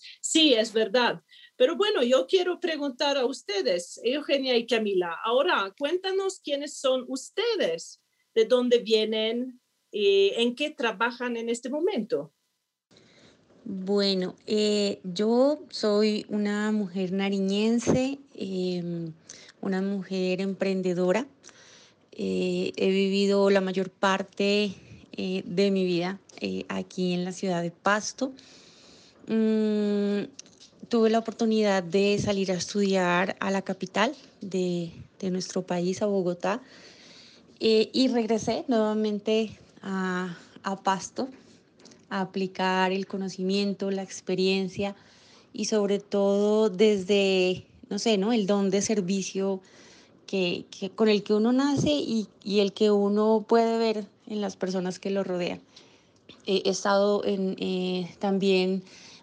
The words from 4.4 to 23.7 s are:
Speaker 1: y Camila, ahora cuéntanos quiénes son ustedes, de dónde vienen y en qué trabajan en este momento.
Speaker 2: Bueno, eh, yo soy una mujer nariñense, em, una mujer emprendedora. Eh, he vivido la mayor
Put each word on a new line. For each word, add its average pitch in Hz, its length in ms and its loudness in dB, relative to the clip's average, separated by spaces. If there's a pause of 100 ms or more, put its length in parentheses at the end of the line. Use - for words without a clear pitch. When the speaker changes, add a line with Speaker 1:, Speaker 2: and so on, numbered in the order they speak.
Speaker 1:
y 233 80 0
Camila, 196 580 0
ahora 240 540 2
cuéntanos 370 640 -2
quiénes 285 380 -6
son 262 300 0
ustedes, 262 920 -4 (320)
de 226 120 4
dónde 247 340 4
vienen 220 840 -2 (300)
y 196 440 4
en 240 200 0
qué 294 160 -4
trabajan 240 680 -2
en 226 120 -6
este 240 200 -6
momento. 269 640 -2 (1400)
Speaker 2:
Bueno, 190 640 0 (120)
eh, 208 580 0
yo 233 640 2
soy 208 580 0
una 208 460 -2
mujer 190 400 -2
nariñense, 214 1080 0 (160)
em, 175 760 -4 (480)
una 190 200 -2
mujer 190 600 -2
emprendedora. 190 840 0 (840)
Eh, 185 640 -2
he 190 140 2
vivido 196 600 4
la 196 120 4
mayor 185 280 -2